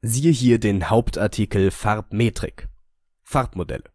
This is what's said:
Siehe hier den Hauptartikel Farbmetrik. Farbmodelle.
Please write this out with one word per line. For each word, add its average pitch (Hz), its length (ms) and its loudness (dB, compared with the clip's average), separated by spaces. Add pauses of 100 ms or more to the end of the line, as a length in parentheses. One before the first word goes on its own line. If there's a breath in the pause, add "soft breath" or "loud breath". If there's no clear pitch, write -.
Siehe 131 300 2
hier 117 300 4
den 98 280 0
Hauptartikel 104 800 0
Farbmetrik. - 960 -4 (520)
Farbmodelle. - 640 -6 (120)